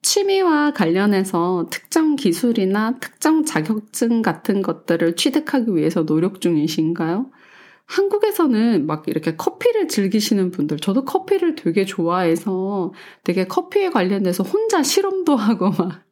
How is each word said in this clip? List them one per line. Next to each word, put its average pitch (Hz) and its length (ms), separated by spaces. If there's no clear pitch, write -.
취미와 370 720
관련해서 185 960
특정 311 440
기술이나 220 840
특정 320 440
자격증 226 760
같은 196 400
것들을 170 540
취득하기 262 580
위해서 156 320
노력 160 340
중이신가요? 165 920
한국에서는 330 960
막 156 220
이렇게 156 260
커피를 440 540
즐기시는 196 640
분들, 151 280
저도 208 260
커피를 370 500
되게 196 300
좋아해서 185 1080
되게 180 220
커피에 370 420
관련돼서 185 560
혼자 415 380
실험도 370 540
하고 208 340
막 175 420